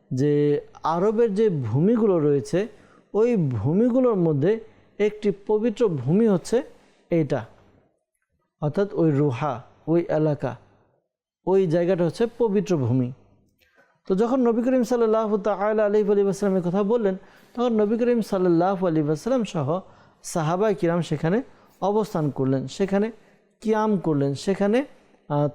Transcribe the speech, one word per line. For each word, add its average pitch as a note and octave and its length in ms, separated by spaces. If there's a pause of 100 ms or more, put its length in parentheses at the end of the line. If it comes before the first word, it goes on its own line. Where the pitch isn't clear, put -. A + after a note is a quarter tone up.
(120)
যে D3 480 (220)
আরবের G#3 520
যে A3 140
ভূমিগুলো F3 720
রয়েছে, D3 500 (460)
ওই A#3 220
ভূমিগুলোর G3 800
মধ্যে E3+ 460 (380)
একটি G#3 340 (140)
পবিত্র G#3+ 420
ভূমি E3 400
হচ্ছে G#3+ 340 (480)
এইটা, D3 340 (1160)
অর্থাৎ F#3+ 320
ওই D#3+ 180
রুহা, C3+ 520 (260)
ওই E3+ 200
এলাকা, D3+ 480 (920)
ওই F#3+ 200
জায়গাটা F3 380
হচ্ছে E3+ 220 (120)
পবিত্র G3 380
ভূমি। B2+ 360 (960)
তো F#3+ 60
যখন A#3+ 260
নবী A#3 220
করিম B3+ 200
সাল্লাল্লাহু A3 560
তাআলা G#3 460
আলাইহি G#3 380
ওয়া G3 100
সাল্লাম F#3+ 300
এই F3 80
কথা G3 120
বললেন, G#3 340 (380)
তখন A#3+ 180
নবী G#3+ 260
করিম A#3+ 220
সাল্লাল্লাহু F#3 640
আলাইহি D#3 200
ওয়া D3+ 100
সাল্লাম A#3 280
সহ E3 360 (420)
সাহাবা F3+ 500
কিরাম F3 300
সেখানে D#3+ 400 (380)
অবস্থান F#3+ 500
করলেন, C3+ 360
সেখানে G3 460 (480)
কিয়াম G#3+ 360
করলেন, C#3+ 380
সেখানে, G3+ 500 (440)
আহ, D3 260